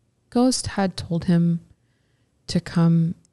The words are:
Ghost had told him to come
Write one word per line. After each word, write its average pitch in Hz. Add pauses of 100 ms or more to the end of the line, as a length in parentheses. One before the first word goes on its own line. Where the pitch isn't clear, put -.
(300)
Ghost 247
had 190
told 170
him 170 (880)
to 175
come 165 (180)